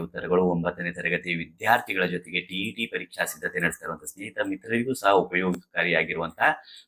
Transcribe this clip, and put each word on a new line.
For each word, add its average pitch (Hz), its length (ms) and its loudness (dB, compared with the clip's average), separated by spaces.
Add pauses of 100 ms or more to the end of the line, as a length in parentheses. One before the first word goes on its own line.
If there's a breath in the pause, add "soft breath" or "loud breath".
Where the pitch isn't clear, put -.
ಉತ್ತರಗಳು 87 380 2 (120)
ಒಂಬತ್ತನೇ 87 440 -2
ತರಗತಿ 87 320 -2 (120)
ವಿದ್ಯಾರ್ಥಿಗಳ 101 640 0 (100)
ಜೊತೆಗೆ 87 340 -4
ಟಿ 92 180 -6
ಇ 110 100 -6
ಟಿ 117 160 -4
ಪರೀಕ್ಷಾ 90 380 -4
ಸಿದ್ಧತೆ 87 340 -6
ನಡೆಸ್ತಾ - 220 -2
ಇರುವಂತಹ 80 260 -10
ಸ್ನೇಹಿತ 107 260 -12 (120)
ಮಿತ್ರರಿಗೂ 117 520 -2
ಸಹ 98 100 6 (120)
ಉಪಯೋಗಕಾರಿಯಾಗಿರುವಂತಹ 87 1300 0 (380 soft breath)